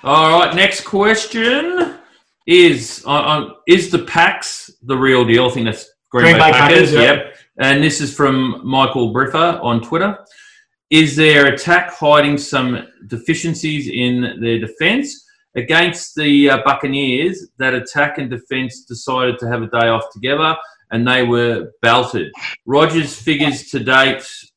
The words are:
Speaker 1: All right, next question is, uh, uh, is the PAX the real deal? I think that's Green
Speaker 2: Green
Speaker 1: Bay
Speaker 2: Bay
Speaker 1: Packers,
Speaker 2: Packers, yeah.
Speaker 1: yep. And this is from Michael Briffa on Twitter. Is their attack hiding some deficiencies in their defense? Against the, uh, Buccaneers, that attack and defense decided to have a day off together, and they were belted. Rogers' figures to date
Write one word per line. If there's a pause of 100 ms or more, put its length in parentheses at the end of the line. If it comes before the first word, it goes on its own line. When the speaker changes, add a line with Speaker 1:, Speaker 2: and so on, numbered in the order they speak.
Speaker 1:
All
right,
next
question (500)
is,
uh,
uh, (180)
is
the
PAX (120)
the
real
deal?
I
think
that's (220)
Green
Speaker 2:
Green
Speaker 1:
Bay
Speaker 2:
Bay
Speaker 1:
Packers,
Speaker 2:
Packers,
yeah.
Speaker 1:
yep. (220)
And
this
is
from
Michael
Briffa
on
Twitter. (720)
Is
their
attack
hiding
some (200)
deficiencies
in
their
defense? (320)
Against
the,
uh,
Buccaneers, (100)
that
attack
and
defense
decided
to
have
a
day
off
together, (360)
and
they
were (100)
belted. (360)
Rogers'
figures
to
date (320)